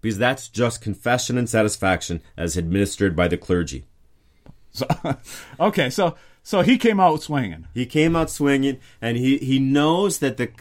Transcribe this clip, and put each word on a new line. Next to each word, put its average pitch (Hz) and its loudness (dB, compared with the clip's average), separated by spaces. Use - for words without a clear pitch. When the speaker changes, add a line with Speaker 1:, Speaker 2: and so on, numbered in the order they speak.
Speaker 1:
because 107 -4
that's 123 -2
just 117 -2
confession 120 -2
and 120 -2
satisfaction 95 0
as 85 -4
administered 92 0
by 87 2
the 87 0
clergy. 85 -2
Speaker 2:
So, - -6
<laughs> - -10
okay, 170 2
so, 180 0
so 196 0
he 226 4
came 220 2
out 165 4
swinging. 101 -6
Speaker 1:
He 123 -4
came 156 2
out 160 0
swinging, 139 0
and 117 -2
he, 131 2
he 131 0
knows 151 2
that 123 -2
the, 120 -4